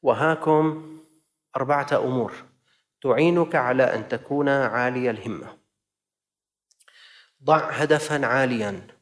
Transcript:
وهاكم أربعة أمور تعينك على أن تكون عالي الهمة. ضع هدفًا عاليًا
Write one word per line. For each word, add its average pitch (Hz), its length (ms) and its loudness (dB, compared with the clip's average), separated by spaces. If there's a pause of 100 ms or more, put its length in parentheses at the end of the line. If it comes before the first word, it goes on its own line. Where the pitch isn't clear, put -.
وهاكم 156 960 2 (580)
أربعة 135 360 -2
أمور 123 400 -2 (720)
تعينك 160 520 2
على 127 280 2 (120)
أن 110 140 -6
تكون 143 400 -2
عالي 127 640 0
الهمة. 107 480 -10 (1800)
ضع 151 280 2
هدفًا 147 560 0
عاليًا 113 600 -2 (160)